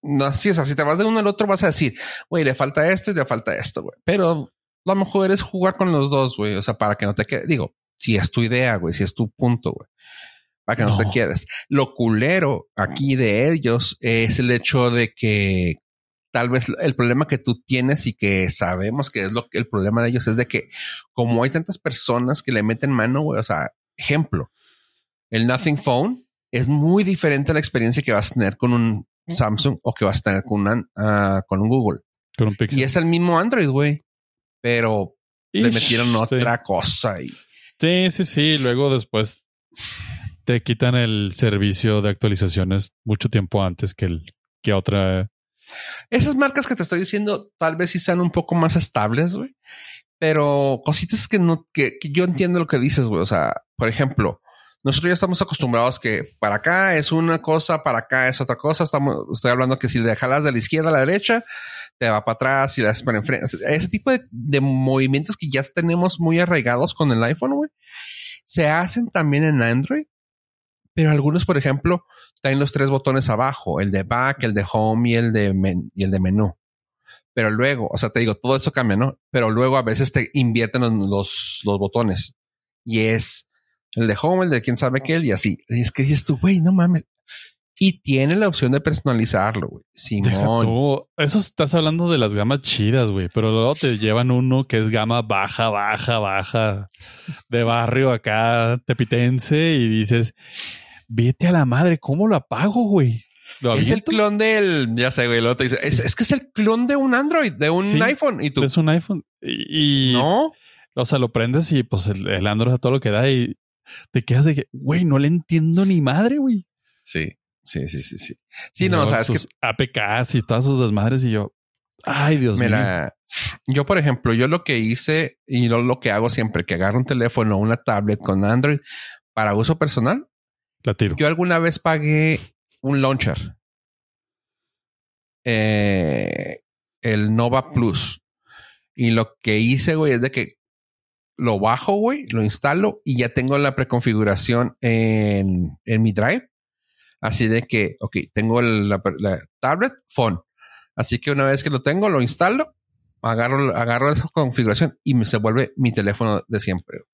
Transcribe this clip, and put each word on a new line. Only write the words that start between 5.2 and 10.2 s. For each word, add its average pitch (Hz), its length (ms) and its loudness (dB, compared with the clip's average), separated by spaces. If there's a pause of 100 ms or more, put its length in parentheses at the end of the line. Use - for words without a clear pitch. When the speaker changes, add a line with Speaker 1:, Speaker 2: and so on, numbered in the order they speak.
Speaker 1:
es 196 100 2
jugar 185 360 -2
con 185 140 0
los 139 200 2
dos, 135 260 0
güey. 104 180 -2
O 98 60 -4
sea, 110 140 -4
para 104 200 0
que - 100 -4
no 101 100 0
te 107 100 -2
quede, - 220 -6
digo, 127 280 -2 (220)
si 113 200 0
es 92 140 0
tu 120 120 0
idea, 123 320 0
güey, 85 180 -4
si 98 100 -2
es 95 120 -2
tu 113 160 -2
punto, 120 400 -2
güey. - 160 -14 (760)